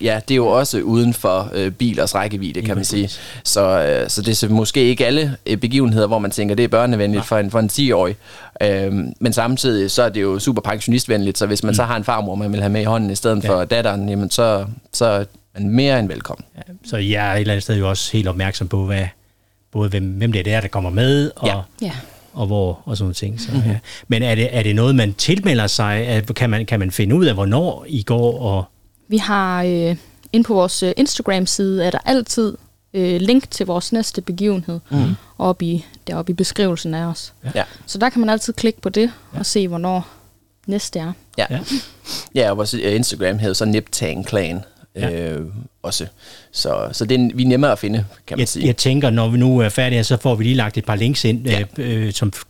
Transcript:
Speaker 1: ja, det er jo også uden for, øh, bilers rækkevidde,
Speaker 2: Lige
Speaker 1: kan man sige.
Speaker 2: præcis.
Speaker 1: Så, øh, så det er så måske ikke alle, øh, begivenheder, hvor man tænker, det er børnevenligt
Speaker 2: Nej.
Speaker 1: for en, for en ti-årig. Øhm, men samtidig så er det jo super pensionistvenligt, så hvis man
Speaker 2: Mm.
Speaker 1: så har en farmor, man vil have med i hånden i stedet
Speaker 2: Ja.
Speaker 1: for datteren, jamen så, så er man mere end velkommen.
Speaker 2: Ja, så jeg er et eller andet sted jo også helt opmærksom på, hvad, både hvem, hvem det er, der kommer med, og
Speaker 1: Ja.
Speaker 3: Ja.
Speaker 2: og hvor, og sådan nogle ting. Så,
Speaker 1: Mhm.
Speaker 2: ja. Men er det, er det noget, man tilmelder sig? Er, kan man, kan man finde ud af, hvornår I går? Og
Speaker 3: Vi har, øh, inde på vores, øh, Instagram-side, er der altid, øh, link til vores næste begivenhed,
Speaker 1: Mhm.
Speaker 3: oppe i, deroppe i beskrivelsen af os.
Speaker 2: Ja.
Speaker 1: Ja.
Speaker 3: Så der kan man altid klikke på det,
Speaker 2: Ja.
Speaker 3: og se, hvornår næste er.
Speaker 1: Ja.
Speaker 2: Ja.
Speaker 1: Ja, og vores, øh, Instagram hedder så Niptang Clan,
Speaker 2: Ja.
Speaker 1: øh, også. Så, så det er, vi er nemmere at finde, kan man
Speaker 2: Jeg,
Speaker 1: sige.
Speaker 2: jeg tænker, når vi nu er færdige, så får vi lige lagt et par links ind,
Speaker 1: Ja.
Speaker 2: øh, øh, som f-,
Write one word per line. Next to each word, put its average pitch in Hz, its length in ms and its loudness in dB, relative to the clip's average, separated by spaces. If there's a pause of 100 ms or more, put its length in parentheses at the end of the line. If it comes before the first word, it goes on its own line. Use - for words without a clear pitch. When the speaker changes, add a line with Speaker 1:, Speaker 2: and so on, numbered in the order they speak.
Speaker 1:
ja, 113 260 0
det 135 60 2
er - 20 6
jo 120 100 4
også 120 320 2
uden 117 360 2
for, 95 400 0
øh, 95 180 0
bilers - 420 0
rækkevidde, 98 400 -4
Speaker 2:
Lige 90 120 -4
Speaker 1:
kan 98 100 -2
man 98 80 -2
sige. 101 200 0
Speaker 2:
præcis. - 160 -8 (240)
Speaker 1:
Så, - 160 2 (260)
øh, 67 240 0
så 104 120 -2
det 113 80 0
er 107 40 4
så 107 140 0
måske 110 320 2
ikke 123 260 4
alle, 143 300 0 (100)
øh, 107 100 0
begivenheder, 113 500 2
hvor 110 120 2
man 101 120 -2
tænker, 104 240 -2
det 120 100 4
er 117 40 0
børnevenligt 107 520 2
Speaker 2:
Nej. 98 60 -6
Speaker 1:
for 110 120 2
en, 101 120 0
for 117 80 0
en 110 100 2
ti-årig. 107 480 2 (460)
Øhm, 98 580 0
men 113 120 0
samtidig 117 580 0
så 123 120 2
er 117 60 4
det 101 140 -2
jo 98 160 0
super 110 240 0
pensionistvenligt, 104 760 0
så 104 80 0
hvis 104 160 -2
man 107 80 0
Speaker 2:
Mm. 110 40 2
Speaker 1:
så 120 80 2
har 117 140 -2
en 107 80 -4
farmor, 110 300 -2
man 101 180 -2
vil 104 80 -2
have 101 120 0
med 107 80 0
i 104 40 0
hånden 110 260 0
i 98 40 -2
stedet 107 300 0
Speaker 2:
Ja. 107 60 -2
Speaker 1:
for 90 140 2
datteren, 101 440 0
jamen 101 220 -2
så, 107 360 2 (260)
så - 120 0
er 101 200 2 (360)
man 101 100 0
mere 135 300 4
end 101 80 0
velkommen. - 360 -10 (120)
Speaker 2:
Ja, - 160 -18 (140)
så 110 100 -8
jeg 104 340 0
er - 40 -2
et 107 60 0
eller 104 120 0
andet 98 100 -2
sted 110 160 -2
jo 95 100 0
også - 240 -4
helt 107 160 0
opmærksom 95 400 -4
på, 98 180 -2
hvad, 98 180 -2 (680)
både 104 160 0
hvem, 95 160 -2
hvem 98 280 -2
det 101 200 -2
er, 110 80 2
der 98 80 -6
kommer 92 220 -4
med, 135 460 2
og - 120 -2
Speaker 1:
Ja. 98 80 0 (260)
Speaker 3:
Ja. 175 100 -6 (400)
Speaker 2:
og 123 140 -4
hvor, 95 380 0
og 107 120 -4
sådan 101 80 -2
nogle 90 100 -2
ting. 107 260 -6
Så, 226 120 -10
Speaker 1:
Mhm. 127 180 2
Speaker 2:
ja. 104 80 0 (300)
Men 117 140 2
er 117 120 2
det, 113 220 2
er 110 60 2
det 104 140 2
noget, 127 200 4
man 104 180 2
tilmelder 160 520 2
sig? 104 400 0
Er, 110 140 2
kan 113 300 0
man, 107 160 0
kan 110 120 0
man 92 120 0
finde 107 240 2
ud 180 120 4
af, 117 80 2
hvornår 107 540 0
I 127 140 -2
går? 120 380 2
Og 98 240 0 (440)
Speaker 3:
Vi 214 80 0
har, 196 460 0
øh, 170 340 0 (360)
inde 226 140 6
på 220 80 0
vores, 185 280 2
øh, 190 140 0
Instagram-side, 190 880 0
er 180 60 2
der 160 140 -2
altid, 226 520 0 (380)
øh, 180 260 0
link 240 300 2
til - 160 -4
vores 175 260 -4
næste 226 300 -2
begivenhed, 180 580 -2 (100)
Speaker 1:
Mhm. 143 240 2 (240)
Speaker 3:
oppe 180 260 0
i, 170 200 -2 (220)
deroppe 175 260 -6
i - 20 0
beskrivelsen 175 600 -2
af 165 120 -4
os. - 260 -8 (120)
Speaker 2:
Ja. 131 100 -8
Speaker 1:
Ja. 98 80 0 (240)
Speaker 3:
Så - 120 -10
der 240 100 2
kan 247 120 0
man 226 80 2
altid 220 240 -2
klikke - 280 -2
på - 80 -4
det, 220 220 0 (240)
Speaker 2:
Ja. - 40 -6
Speaker 3:
og 202 80 -6
se, 196 220 0
hvornår 175 380 -4 (600)
næste 196 320 -4
er. 165 140 -6 (260)
Speaker 1:
Ja. - 120 0
Speaker 2:
Ja. 135 80 -4 (760)
Speaker 1:
Ja, 117 160 2
og 101 60 0
vores, 104 180 -4
øh, 104 200 0
Instagram 101 440 -2
hedder 104 160 -2
så 110 100 0
Niptang 107 640 -2
Clan, 90 320 -2 (360)
Speaker 2:
Ja. 95 140 -4
Speaker 1:
øh, 82 300 -6 (420)
også. 87 240 -6 (460)
Så, 53 400 -2
så 120 120 -4
det 127 160 2
er, 120 140 4
vi 127 80 0
er 127 60 4
nemmere 131 240 4
at 110 60 0
finde, 107 260 -2 (220)
kan - 100 -10
man - 40 -2
Speaker 2:
Jeg, 120 80 0
Speaker 1:
sige. - 180 -2
Speaker 2:
jeg 120 100 2
tænker, 135 340 2
når 113 180 2
vi 120 100 2
nu 127 200 6
er 110 100 4
færdige, 123 360 0
så 127 120 2
får 123 180 2
vi 110 100 0
lige 127 120 2
lagt 107 220 0
et 107 60 -4
par 110 120 0
links 123 280 0
ind, 120 220 2
Speaker 1:
Ja. 107 140 0 (180)
Speaker 2:
øh, 117 280 -2
øh, 101 60 -2
som 101 240 0
f-, - 140 -14